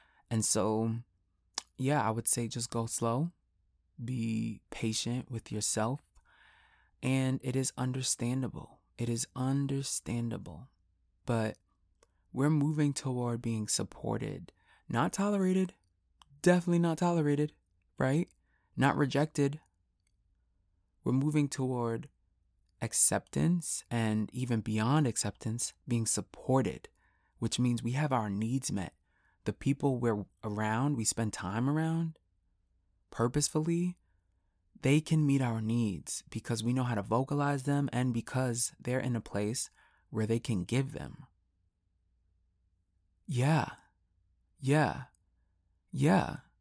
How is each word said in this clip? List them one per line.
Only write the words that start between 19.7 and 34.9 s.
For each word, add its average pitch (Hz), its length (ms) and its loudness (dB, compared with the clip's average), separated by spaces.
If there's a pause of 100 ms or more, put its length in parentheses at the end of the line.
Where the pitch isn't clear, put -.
We're 120 60 2
moving 147 340 2
toward 120 640 -4 (720)
acceptance, - 1080 2
and 110 440 0
even 123 260 0
beyond 117 480 2
acceptance, - 640 -4 (160)
being 117 180 0
supported, - 840 -2 (500)
which 117 200 -2
means 120 220 2
we 120 120 -2
have 143 180 0
our 110 180 2
needs 110 440 -2
met. 95 180 -4 (540)
The 107 80 -2
people 139 420 0
we're 113 300 0 (180)
around, 110 540 0
we 110 80 -2
spend 107 260 -2
time 110 380 -2
around, 160 500 -2 (880)
purposefully, 156 840 0 (840)
they 143 180 6